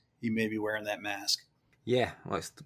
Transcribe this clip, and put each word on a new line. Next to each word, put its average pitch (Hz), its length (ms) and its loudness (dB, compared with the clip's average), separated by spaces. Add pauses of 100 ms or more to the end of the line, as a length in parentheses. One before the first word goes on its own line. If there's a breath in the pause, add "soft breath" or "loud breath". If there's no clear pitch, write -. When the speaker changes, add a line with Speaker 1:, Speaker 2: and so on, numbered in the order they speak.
(220)
Speaker 1:
he 117 80 0
may 110 180 2
be 107 120 0
wearing 107 240 0
that 104 180 -2
mask. 101 380 -2 (440)
Speaker 2:
Yeah, 117 280 4 (120)
well, 92 140 -2
it's - 140 -4 (140)